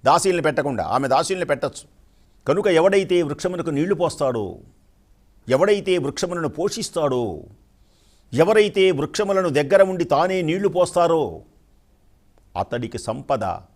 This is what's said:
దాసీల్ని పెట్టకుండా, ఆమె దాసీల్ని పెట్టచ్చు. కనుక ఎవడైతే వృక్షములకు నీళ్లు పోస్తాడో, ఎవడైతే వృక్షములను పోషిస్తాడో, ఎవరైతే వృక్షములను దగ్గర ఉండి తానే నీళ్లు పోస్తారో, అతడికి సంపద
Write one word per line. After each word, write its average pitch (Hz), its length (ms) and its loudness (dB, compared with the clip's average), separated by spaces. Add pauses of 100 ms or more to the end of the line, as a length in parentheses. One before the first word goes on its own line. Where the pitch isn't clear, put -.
దాసీల్ని 170 380 2
పెట్టకుండా, 139 420 -2
ఆమె 127 240 -2
దాసీల్ని 165 380 0
పెట్టచ్చు. 135 380 -4 (640)
కనుక 196 200 0 (100)
ఎవడైతే 185 460 4
వృక్షములకు 165 480 -6
నీళ్లు 160 240 0
పోస్తాడో, 143 500 -2 (1040)
ఎవడైతే 185 500 2
వృక్షములను 165 600 -4
పోషిస్తాడో, 151 680 -2 (1080)
ఎవరైతే 196 580 4
వృక్షములను 185 600 -2
దగ్గర 147 320 4
ఉండి 185 220 2
తానే 180 380 0
నీళ్లు 185 260 0
పోస్తారో, 170 540 2 (1300)
అతడికి 117 440 -6
సంపద 120 460 -4 (320)